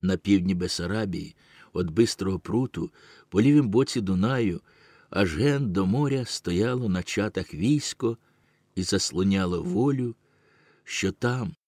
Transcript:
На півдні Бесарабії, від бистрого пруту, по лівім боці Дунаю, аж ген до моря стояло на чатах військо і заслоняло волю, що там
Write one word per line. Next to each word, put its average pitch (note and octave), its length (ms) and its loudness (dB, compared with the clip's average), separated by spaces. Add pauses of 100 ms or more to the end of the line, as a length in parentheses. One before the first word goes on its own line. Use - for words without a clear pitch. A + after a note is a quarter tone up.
На F#2 160 0
півдні F#2+ 380 4
Бесарабії, F2+ 800 -4 (400)
від F2 160 -2
бистрого F#2+ 480 0
пруту, B2+ 520 -4 (380)
по G2 120 2
лівім C#3 280 6
боці A#2+ 320 2
Дунаю, F#2+ 600 0 (480)
аж F2 280 0
ген C#3 340 0
до F#2 140 0
моря C3 400 0
стояло A2+ 640 -2
на F2+ 140 0
чатах - 500 -4
військо A#2 640 0 (580)
і F#2+ 80 -2
заслоняло F#2 800 0
волю, B2 520 0 (680)
що - 280 -4
там B2 440 -4 (120)